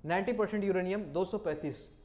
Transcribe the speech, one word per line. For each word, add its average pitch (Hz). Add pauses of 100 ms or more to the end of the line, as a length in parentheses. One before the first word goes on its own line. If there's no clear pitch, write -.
ninety 190
percent 208
uranium 190 (100)
दो 180
सौ 214
पैंतीस 151 (180)